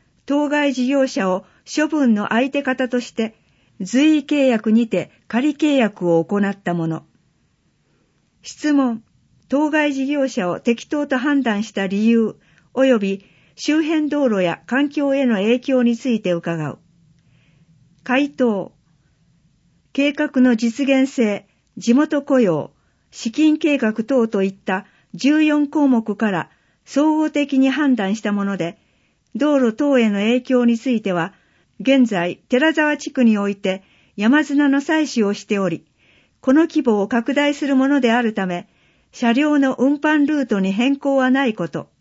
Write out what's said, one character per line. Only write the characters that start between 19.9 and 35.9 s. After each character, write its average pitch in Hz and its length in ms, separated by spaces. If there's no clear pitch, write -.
計 285 200
画 294 280
の 254 140
実 233 320
現 269 260
性、 208 340
地 - 180
元 294 280
雇 277 180
用、 175 320
資 - 220
金 302 240
計 294 220
画 220 140
等 233 240
と 202 140
い 196 60
っ 190 60
た 196 320
十 294 280
四 302 240
項 285 220
目 226 260
か 214 160
ら 180 200
総 302 320
合 311 140
的 285 280
に 262 120
判 269 260
断 202 200
し 220 40
た 208 120
も 202 120
の 196 120
で、 175 220
道 285 240
路 233 160
等 285 240
へ 226 120
の 202 100
影 240 220
響 247 220
に 233 140
つ 262 120
い 226 120
て 190 100
は、 175 220
現 254 280
在、 180 280
寺 285 260
沢 302 220
地 - 160
区 254 120
に 220 140
お 202 100
い 202 80
て 190 260
山 254 280
砂 294 240
の 277 100
採 311 340
取 226 120
を 202 80
し 202 120
て 202 140
お 190 100
り、 165 160